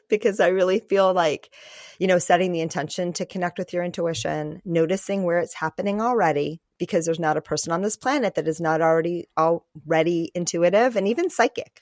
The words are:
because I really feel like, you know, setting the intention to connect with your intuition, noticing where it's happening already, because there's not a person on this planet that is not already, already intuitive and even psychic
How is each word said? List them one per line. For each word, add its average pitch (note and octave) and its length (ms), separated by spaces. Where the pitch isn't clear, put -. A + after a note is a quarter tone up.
because G#3 300
I F3+ 100
really F#3 300
feel F#3+ 340
like, E3 360
you F#3 80
know, F3+ 120
setting F3+ 320
the E3 100
intention E3 520
to F3+ 120
connect F3 320
with F3+ 160
your F3 100
intuition, E3 840
noticing F3+ 580
where F3 160
it's E3 160
happening G3 460
already, E3 600
because E3+ 280
there's E3 140
not D#3 180
a D3+ 40
person D#3+ 300
on F3 100
this G#3+ 160
planet B3+ 380
that D3+ 120
is D#3+ 140
not D#3+ 200
already, E3 460
already E3 960
intuitive F3+ 640
and G3 120
even E4 220
psychic - 520